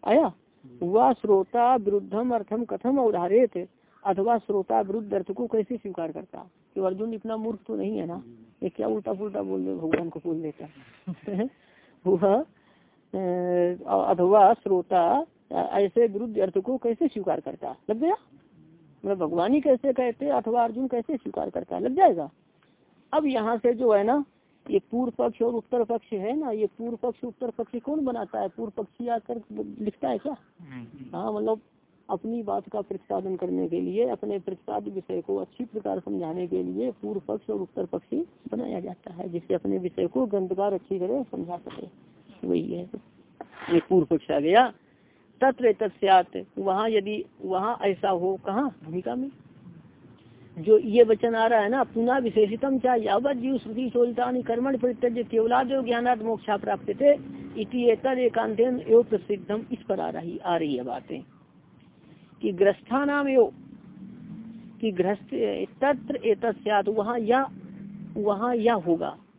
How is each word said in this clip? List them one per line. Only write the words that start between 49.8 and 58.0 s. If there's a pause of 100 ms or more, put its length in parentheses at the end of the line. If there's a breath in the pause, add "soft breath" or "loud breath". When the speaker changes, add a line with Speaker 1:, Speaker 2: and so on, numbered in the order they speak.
Speaker 1:
जो
ये
वचन
आ
रहा
है
ना,
पुनः
विशेषितम
चा
यावत
जीव
श्रुति
चोदितानि
कर्मण
परित्यज्य
केवलादेव
ज्ञानात्
मोक्षा
प्राप्यते (400 loud breath)
इति
एतद्